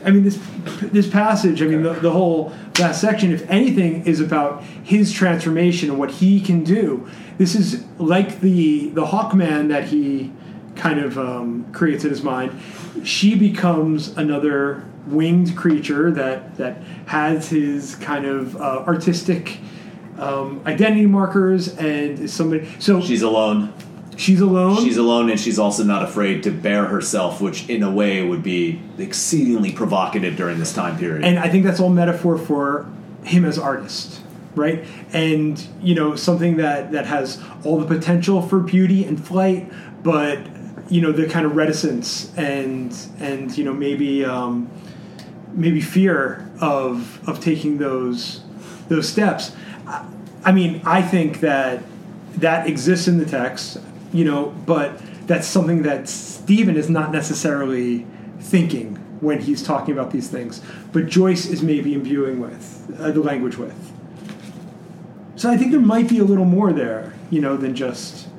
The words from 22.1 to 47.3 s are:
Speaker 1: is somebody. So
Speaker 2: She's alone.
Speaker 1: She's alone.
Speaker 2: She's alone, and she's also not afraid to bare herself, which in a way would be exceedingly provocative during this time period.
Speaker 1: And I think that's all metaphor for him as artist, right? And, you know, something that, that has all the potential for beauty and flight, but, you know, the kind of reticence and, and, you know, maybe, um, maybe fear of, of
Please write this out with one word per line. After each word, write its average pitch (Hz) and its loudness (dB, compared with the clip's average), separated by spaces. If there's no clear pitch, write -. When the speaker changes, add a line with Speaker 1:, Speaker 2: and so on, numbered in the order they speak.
Speaker 1:
is - -6
somebody. 160 0
So 185 4
Speaker 2:
She's 117 0
alone. 107 2
Speaker 1:
She's 190 6
alone. 185 6
Speaker 2:
She's 240 2
alone, 117 4
and 104 0
she's 104 0
also 107 2
not 101 2
afraid 95 0
to 104 0
bare 101 0
herself, 92 -2
which 95 -4
in 110 0
a 98 2
way 98 2
would 87 -2
be 87 0
exceedingly 113 0
provocative 92 -2
during 87 -4
this 82 -4
time 87 -4
period. 80 -2
Speaker 1:
And 175 4
I 170 0
think 185 4
that's 190 2
all 180 4
metaphor 175 2
for 143 -2
him 175 4
as 151 0
artist, - -6
right? 156 0
And, 156 0
you 180 4
know, 151 2
something 170 2
that, 147 -2
that 143 -2
has 139 -4
all 156 2
the 151 -2
potential 175 2
for 190 2
beauty 185 4
and 151 -2
flight, 185 0
but, 147 0
you 175 4
know, 160 2
the 156 2
kind 156 0
of 151 0
reticence 151 -2
and, 135 -4
and, 135 -6
you 151 -2
know, 139 -2
maybe, 139 0
um, 120 -4
maybe 165 2
fear 165 2
of, 131 -2
of 156 -6